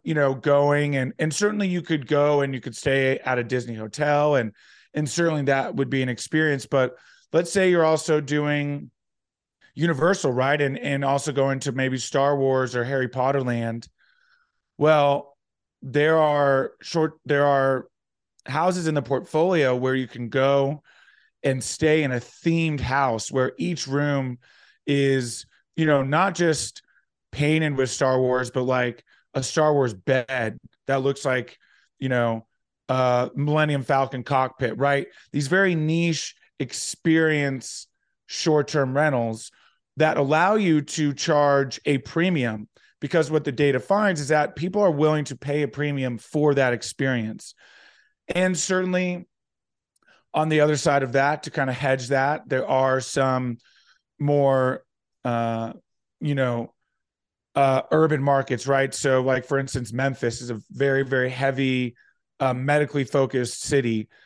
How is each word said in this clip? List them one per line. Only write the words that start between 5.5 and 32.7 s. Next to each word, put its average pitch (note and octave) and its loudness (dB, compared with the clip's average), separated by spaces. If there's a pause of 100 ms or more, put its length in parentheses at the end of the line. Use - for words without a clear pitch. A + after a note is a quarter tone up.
would C3+ -2
be C3 0
an B2+ -2
experience, C#3+ -2
but C3 0 (380)
let's E3+ 0
say F#3+ 2
you're F3 4
also D#3 2
doing D3 -2 (840)
Universal, D#3+ 0
right? C3+ 0
And, C#3 -2
and C#3 -4
also C#3 -2
going C3+ 0
to C#3 -6
maybe C3 -2
Star C#3 0
Wars C3 0
or A#2+ -2
Harry C3 -2
Potter C3 -2
Land. A#2 -4 (920)
Well, C#3+ 2 (460)
there D3 2
are C#3+ 2
short, D#3 -2
there C#3+ 2
are C3+ 2 (580)
houses E3+ -2
in D#3 0
the C#3+ 0
portfolio D3+ 0
where C3 0
you C3 -4
can A#2+ -10
go C#3 0 (580)
and C3 0
stay D#3 0
in C3+ -2
a B2 -2
themed E3 -2
house B2+ -2
where B2+ 0
each C3+ -6
room C3+ -2 (480)
is, C3+ 0 (280)
you D#3+ 0
know, C#3+ 4
not E3 0
just E3 -2 (500)
painted D3 0
with C3 0
Star C3 0
Wars, B2+ 0
but, C3 -2
like, B2 -2 (320)
a C#3 -2
Star D3+ 2
Wars C3 2
bed A#2+ -2 (300)
that C3+ 0
looks C3+ -2
like, B2+ -4 (400)
you C3+ -6
know, A#2 -2 (420)